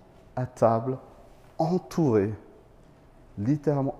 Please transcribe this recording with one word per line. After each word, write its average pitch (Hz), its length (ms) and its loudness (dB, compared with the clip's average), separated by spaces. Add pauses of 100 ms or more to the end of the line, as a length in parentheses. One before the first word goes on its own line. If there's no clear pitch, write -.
(360)
à 127 80 -4
table, 120 540 0 (580)
entouré, 143 800 0 (1040)
littéralement 139 600 0